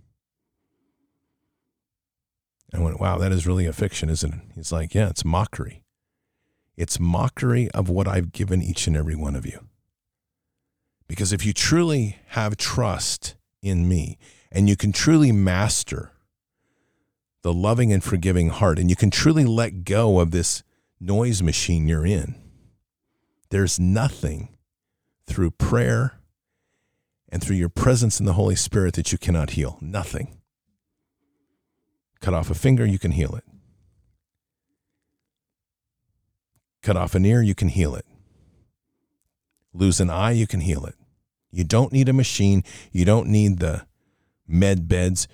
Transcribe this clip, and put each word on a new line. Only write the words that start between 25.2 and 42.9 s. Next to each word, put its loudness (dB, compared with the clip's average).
through -2
prayer -2
and -6
through -2
your 0
presence 0
in 0
the 2
Holy 2
Spirit -2
that -4
you -2
cannot -2
heal. -4
Nothing. -10
Cut -2
off -2
a -2
finger, 2
you 2
can -2
heal -2
it. -12
Cut 0
off -4
an 2
ear, 4
you 2
can 0
heal -2
it. -14
Lose 2
an 2
eye, 0
you 2
can -2
heal -2
it. -12
You -2
don't 2
need 4
a 2
machine. 2